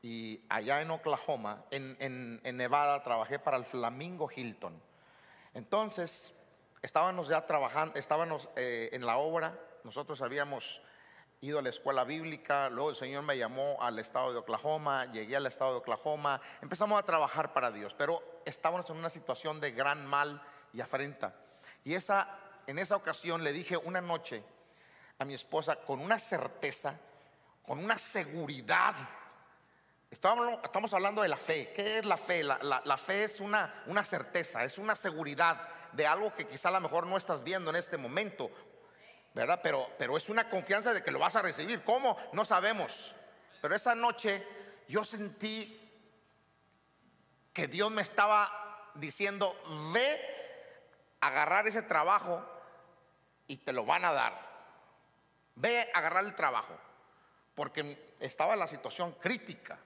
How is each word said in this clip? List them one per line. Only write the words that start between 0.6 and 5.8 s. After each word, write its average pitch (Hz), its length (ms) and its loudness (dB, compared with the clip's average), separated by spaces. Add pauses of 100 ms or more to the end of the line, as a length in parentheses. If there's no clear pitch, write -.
en 160 120 -2
Oklahoma, 135 800 -2
en, 135 260 -6
en, 127 460 -6
en 127 120 -4
Nevada, 143 460 4
trabajé 120 380 0
para 139 160 2
el 123 80 0
Flamingo 135 720 -4
Hilton. 98 460 -8 (720)
Entonces, 185 800 -2 (500)